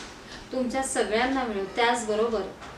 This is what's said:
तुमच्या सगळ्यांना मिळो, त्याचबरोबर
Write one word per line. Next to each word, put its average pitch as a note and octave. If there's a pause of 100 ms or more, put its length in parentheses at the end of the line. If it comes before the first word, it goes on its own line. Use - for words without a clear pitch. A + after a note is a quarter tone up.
(520)
तुमच्या B3+
सगळ्यांना B3+
मिळो, G3+ (120)
त्याचबरोबर A3+ (360)